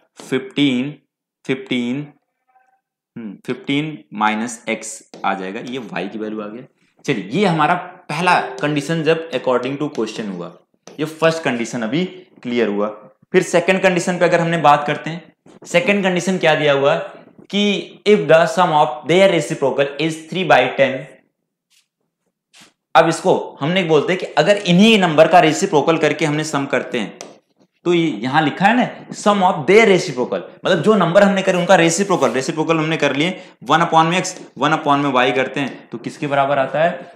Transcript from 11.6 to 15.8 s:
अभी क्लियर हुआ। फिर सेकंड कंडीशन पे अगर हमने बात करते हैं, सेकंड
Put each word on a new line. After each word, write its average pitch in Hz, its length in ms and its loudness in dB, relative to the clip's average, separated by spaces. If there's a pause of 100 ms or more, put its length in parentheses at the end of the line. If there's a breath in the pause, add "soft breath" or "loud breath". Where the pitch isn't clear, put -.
अभी 135 220 -2 (380)
क्लियर 120 260 0
हुआ। 101 200 -2 (460)
फिर 180 100 4
सेकंड 180 380 0
कंडीशन 180 360 0
पे 175 60 0
अगर 165 160 2
हमने 165 200 -2
बात 147 260 4
करते 156 240 -6
हैं, 170 120 -10 (440)
सेकंड 185 380 2